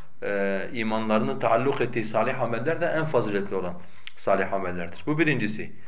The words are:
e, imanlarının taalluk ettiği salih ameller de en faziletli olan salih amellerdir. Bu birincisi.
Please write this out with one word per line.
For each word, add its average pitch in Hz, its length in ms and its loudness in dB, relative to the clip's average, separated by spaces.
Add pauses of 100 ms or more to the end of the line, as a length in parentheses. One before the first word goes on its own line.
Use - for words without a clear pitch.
(220)
e, 98 400 0 (100)
imanlarının 110 640 2
taalluk 123 420 2
ettiği 117 240 0
salih 117 360 0
ameller 123 400 0
de 170 60 0
en 156 180 0
faziletli 104 520 0
olan 90 180 -2 (420)
salih 95 360 2
amellerdir. 90 540 -4
Bu 151 120 0
birincisi. 113 540 0 (160)